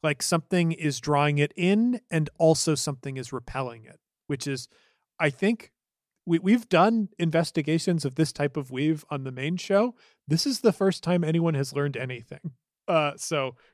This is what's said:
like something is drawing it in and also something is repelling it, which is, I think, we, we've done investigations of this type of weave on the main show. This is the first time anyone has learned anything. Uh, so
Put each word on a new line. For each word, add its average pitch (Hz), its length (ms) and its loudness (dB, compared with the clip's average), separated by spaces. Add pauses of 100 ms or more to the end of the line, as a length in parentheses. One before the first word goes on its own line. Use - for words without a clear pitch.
like 151 200 -2
something 170 500 0
is 147 280 -4
drawing 147 380 2
it 147 180 2
in 214 440 2 (100)
and 156 180 0 (100)
also 160 360 4
something 135 420 -6
is 123 160 -10
repelling 123 520 -8
it, - 160 -20 (260)
which 135 200 -6
is, 135 220 -6 (500)
I 156 120 2
think, 208 420 -2 (540)
we, 170 120 2
we've 214 300 2
done 202 400 4 (100)
investigations 165 840 0
of 131 100 -4
this 156 180 0
type 143 240 -4
of 135 140 -8
weave 147 400 -2
on 139 140 -6
the 131 80 -8
main 139 240 -4
show. 202 380 0 (340)
This 156 180 0
is 269 140 -2
the 226 120 4
first 190 300 0
time 175 220 0
anyone 165 300 2
has 135 200 -2
learned 143 220 -2
anything. 127 560 -10 (360)
Uh, 151 280 2
so 135 400 -4 (180)